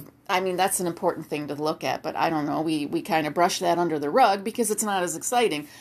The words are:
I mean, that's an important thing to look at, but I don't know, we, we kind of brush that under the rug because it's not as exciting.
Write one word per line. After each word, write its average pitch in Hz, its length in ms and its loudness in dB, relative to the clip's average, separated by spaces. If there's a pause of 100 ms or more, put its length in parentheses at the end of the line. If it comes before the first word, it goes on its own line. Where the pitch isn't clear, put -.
(280)
I 185 120 2
mean, 185 160 -2
that's 190 240 0
an 185 80 0
important 170 400 -2
thing 147 220 -4
to 151 40 -4
look 151 300 -2
at, 131 180 -2
but 156 140 -6
I 165 160 2
don't 151 140 0
know, 147 160 -2
we, 156 260 0
we 160 160 -2
kind 160 240 0
of 147 80 -4
brush 175 240 4
that 175 180 2
under 165 220 0
the 143 100 -2
rug 202 340 4
because 220 280 -2
it's 208 120 -2
not 196 200 0
as 165 120 -2
exciting. 165 520 0 (140)